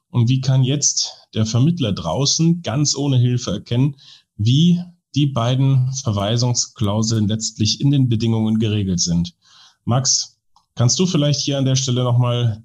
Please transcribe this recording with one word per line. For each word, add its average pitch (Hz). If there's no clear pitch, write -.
und 120
wie 135
kann 131
jetzt -
der 110
Vermittler 120
draußen 139
ganz 139
ohne 139
Hilfe 123
erkennen, 120
wie 165
die 147
beiden 131
Verweisungsklauseln 110
letztlich 107
in 139
den 135
Bedingungen 110
geregelt 104
sind? 85
Max, -
kannst 120
du 185
vielleicht 147
hier 139
an 135
der 131
Stelle 127
nochmal 120